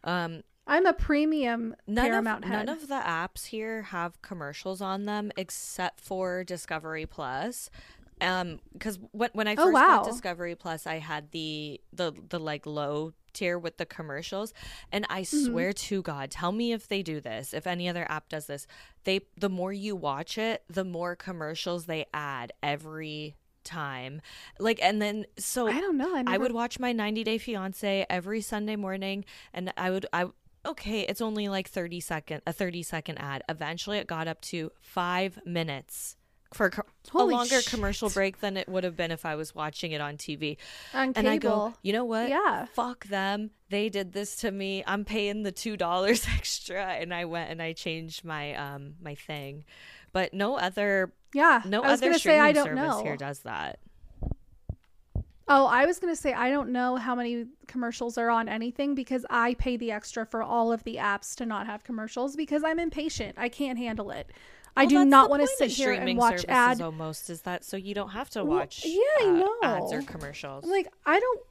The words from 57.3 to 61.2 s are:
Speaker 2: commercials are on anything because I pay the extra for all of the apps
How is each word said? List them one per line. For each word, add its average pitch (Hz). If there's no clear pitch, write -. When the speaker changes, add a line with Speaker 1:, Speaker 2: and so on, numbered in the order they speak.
Speaker 2:
commercials 240
are 233
on 226
anything 247
because 254
I 240
pay 247
the 226
extra 220
for 226
all 233
of 226
the 226
apps 202